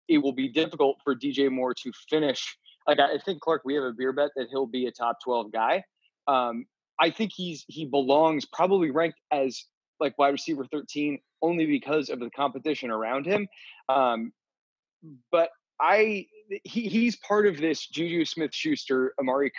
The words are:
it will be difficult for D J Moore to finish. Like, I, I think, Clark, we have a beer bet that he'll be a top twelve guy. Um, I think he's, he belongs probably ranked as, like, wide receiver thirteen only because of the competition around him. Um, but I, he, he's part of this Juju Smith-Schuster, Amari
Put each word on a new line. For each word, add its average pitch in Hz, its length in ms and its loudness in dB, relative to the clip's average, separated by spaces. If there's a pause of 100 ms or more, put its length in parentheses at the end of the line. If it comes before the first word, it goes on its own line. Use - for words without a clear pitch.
it 160 120 6
will 139 140 2
be 131 160 -2
difficult 143 540 0
for 135 140 0
D 135 160 -4
J 139 160 2
Moore 127 260 -2
to - 180 -12 (160)
finish. 151 480 0 (300)
Like, 147 120 4
I, 143 160 4
I 143 100 -2
think, 180 160 -6
Clark, 160 240 -2
we 135 120 -2
have 139 80 -2
a 127 80 -4
beer 127 200 -2
bet 143 240 0
that 123 140 -6
he'll 135 160 -2
be 123 200 -4
a 117 60 -6
top 117 320 -4
twelve 117 260 -2
guy. 117 320 0 (440)
Um, 123 400 0 (340)
I 165 80 6
think 196 260 -4
he's, 175 320 -10
he 147 200 -10
belongs 143 580 2
probably 180 460 2
ranked 160 280 0 (120)
as, 135 340 -2 (360)
like, 143 180 -2
wide 143 140 4
receiver 135 380 -4
thirteen 147 480 -4 (220)
only 165 240 0
because 143 460 0
of 131 100 -6
the 120 100 -6
competition 139 600 -4
around 113 340 -2
him. 202 240 -2 (400)
Um, 123 440 2 (1000)
but 165 160 4 (320)
I, 202 460 2 (380)
he, 214 240 -4
he's 226 280 2
part 208 300 2
of 180 100 4
this 151 300 0
Juju 165 400 -2
Smith-Schuster, 135 920 -2
Amari 135 400 0